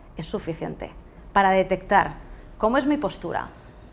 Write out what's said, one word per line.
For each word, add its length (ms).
es 120
suficiente 640
para 180
detectar 640
cómo 200
es 80
mi 120
postura, 520